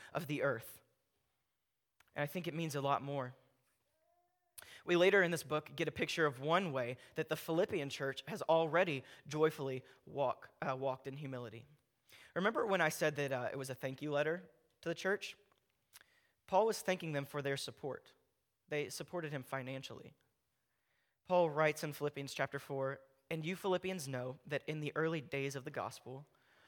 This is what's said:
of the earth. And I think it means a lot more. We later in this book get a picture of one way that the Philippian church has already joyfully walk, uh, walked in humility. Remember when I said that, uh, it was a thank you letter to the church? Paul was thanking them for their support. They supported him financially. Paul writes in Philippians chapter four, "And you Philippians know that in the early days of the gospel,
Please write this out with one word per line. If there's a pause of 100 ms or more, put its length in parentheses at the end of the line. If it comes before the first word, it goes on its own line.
(120)
of
the
earth. (1300)
And
I
think
it
means
a
lot
more. (1500)
We
later
in
this
book
get
a
picture
of
one
way (160)
that
the
Philippian
church
has
already (240)
joyfully (240)
walk, (100)
uh,
walked
in
humility. (720)
Remember
when
I
said
that,
uh,
it
was
a
thank
you
letter (400)
to
the
church? (1120)
Paul
was
thanking
them
for
their
support. (560)
They
supported
him
financially. (1120)
Paul
writes
in
Philippians
chapter
four, (300)
"And
you
Philippians
know
that
in
the
early
days
of
the
gospel, (400)